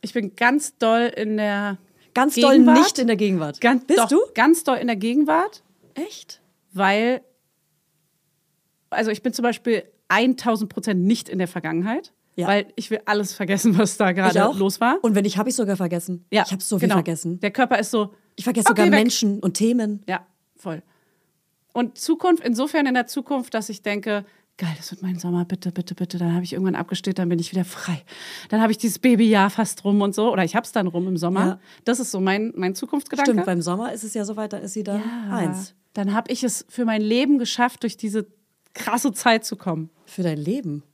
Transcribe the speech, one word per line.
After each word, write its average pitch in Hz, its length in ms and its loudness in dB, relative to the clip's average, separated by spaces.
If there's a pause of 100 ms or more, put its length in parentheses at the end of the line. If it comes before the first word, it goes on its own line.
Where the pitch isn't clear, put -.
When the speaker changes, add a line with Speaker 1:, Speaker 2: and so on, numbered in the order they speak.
Speaker 1:
Ich - 140 -10
bin 208 220 -4
ganz 262 420 0
doll 233 380 2
in 214 200 -2
der 202 420 -2 (360)
Speaker 2:
Ganz 269 220 2
doll 254 160 6
Speaker 1:
Gegenwart. 247 260 10
Speaker 2:
nicht 381 200 4
in 247 100 2
der 220 80 2
Gegenwart. 185 440 -2
Speaker 1:
Ganz, 247 240 2
Speaker 2:
Bist 349 140 4
Speaker 1:
doch, 226 100 4
Speaker 2:
du? 311 120 4 (140)
Speaker 1:
ganz 311 300 4
doll 262 140 2
in - 80 -4
der 233 100 -2
Gegenwart. 302 680 0 (320)
Speaker 2:
Echt? - 460 -14 (320)
Speaker 1:
Weil, 208 480 0 (1700)
also 220 200 -2
ich 214 120 -6
bin 247 100 -2
zum 247 100 -4
Beispiel 233 420 -2 (240)
eintausend 226 640 0
Prozent 190 320 -2
nicht 214 260 0
in 190 100 -6
der 180 100 -2
Vergangenheit, 180 640 -6 (240)
Speaker 2:
Ja. 175 120 -2
Speaker 1:
weil 202 180 2 (100)
ich - 140 -10
will 220 160 -4
alles 208 280 -2
vergessen, 196 440 2
was 202 180 2
da 196 140 2
Speaker 2:
Ich 175 60 -2
Speaker 1:
gerade 190 320 4
Speaker 2:
auch. 262 80 -2
Speaker 1:
los 196 240 0
war. 254 220 2
Speaker 2:
Und 220 120 2
wenn 202 100 4
nicht, 196 140 -2
hab 220 80 0
ich 254 80 -2
sogar 202 220 0
vergessen. 175 540 -6
Speaker 1:
Ja, 202 160 4
Speaker 2:
Ich - 60 -6
hab 190 100 -6
so 202 160 -2
viel 180 100 2
Speaker 1:
genau. 202 80 4
Speaker 2:
vergessen. 170 440 -2
Speaker 1:
Der 208 100 -2
Körper 254 280 0
ist 294 120 -4
so, 208 240 -2 (220)
Speaker 2:
Ich - 80 -14
vergesse 233 260 2
Speaker 1:
okay, 208 120 4
Speaker 2:
sogar 202 100 6
Speaker 1:
weg. 220 120 6
Speaker 2:
Menschen 214 360 0
und 185 140 -2
Themen. 214 540 0
Speaker 1:
Ja, 185 180 -6 (300)
voll. 160 260 -10 (880)
Und 240 260 -4
Zukunft, 330 460 2
insofern 277 420 0
in 254 80 0
der 247 120 2
Zukunft, 262 480 -6
dass 214 140 -4
ich 196 140 -12
denke, 208 420 -4 (340)
„Geil, 165 200 -4
das - 120 -16
wird 185 120 -14
mein 185 160 -4
Sommer, 175 260 -2
bitte, 180 280 -6
bitte, 175 220 -8
bitte.“ 180 240 -8
Dann 170 160 0
hab 180 80 0
ich 175 120 -8
irgendwann 190 220 -2
abgestillt, 185 420 -6
dann 180 100 -2
bin 170 100 0
ich 170 140 -6
wieder 185 140 -2
frei. - 360 -8 (460)
Dann 214 140 0
hab 226 80 4
ich 220 80 -2
dieses 220 200 -4
Babyjahr 214 520 6
fast - 340 -4
rum 202 180 2
und 202 120 -2
so. 220 180 0
Oder 185 120 2
ich 165 120 -4
hab's 240 160 -4
dann 202 140 0
rum 175 220 -2
im 185 100 -2
Sommer. 180 280 0
Speaker 2:
Ja. 190 140 -2 (240)
Speaker 1:
Das 233 160 0
ist 247 100 -6
so 190 100 -4
mein, 202 360 0
mein 190 180 -2
Zukunftsgedanke. 277 580 -2
Speaker 2:
Stimmt, 185 140 0
beim 180 160 -2
Sommer 190 300 -4
ist 214 120 -12
es 214 100 -12
ja 214 100 -4
soweit, 208 300 -8
da 202 40 -10
ist 196 160 -12
sie 214 100 -8
dann 202 160 -6 (280)
Speaker 1:
Ja. 202 80 -4
Speaker 2:
eins. 185 380 -4 (200)
Speaker 1:
Dann 202 200 -2
hab 233 160 -2
ich 247 140 -4
es - 260 -4
für 247 160 -6
mein 220 160 0
Leben 254 360 2
geschafft, 240 440 -2
durch 220 160 -6
diese 214 280 -6 (480)
krasse 233 380 -2
Zeit 226 340 2
zu 208 100 -8
kommen. 165 320 -6 (180)
Speaker 2:
Für - 160 -8
dein 160 160 -2
Leben? 156 440 -4 (120)